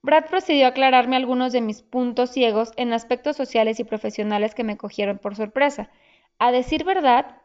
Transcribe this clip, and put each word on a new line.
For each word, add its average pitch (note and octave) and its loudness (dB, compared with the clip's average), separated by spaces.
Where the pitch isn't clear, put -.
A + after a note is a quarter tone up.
Brad D#4 2
procedió D#4+ 2
a B3 6
aclararme B3+ 4
algunos B3+ 0
de B3 0
mis G#3+ -6
puntos B3 -2
ciegos A3+ 0
en A#3+ -2
aspectos B3 -4
sociales A3+ 0
y A#3 -4
profesionales G#3+ -4
que A#3+ -6
me G#3 -6
cogieron G3+ -6
por G3+ -8
sorpresa. C4+ -2
A B3 4
decir C#4+ -2
verdad D4 2